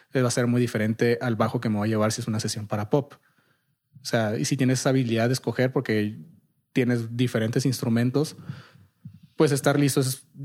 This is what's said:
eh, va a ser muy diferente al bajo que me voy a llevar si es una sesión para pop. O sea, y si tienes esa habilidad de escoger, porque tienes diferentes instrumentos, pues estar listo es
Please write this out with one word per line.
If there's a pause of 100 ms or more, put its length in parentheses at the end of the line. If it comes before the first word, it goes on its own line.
(140)
eh,
va
a
ser
muy
diferente
al
bajo
que
me
voy
a
llevar
si
es
una
sesión
para
pop. (840)
O
sea,
y
si
tienes
esa
habilidad
de
escoger,
porque (540)
tienes
diferentes
instrumentos, (1000)
pues
estar
listo
es (180)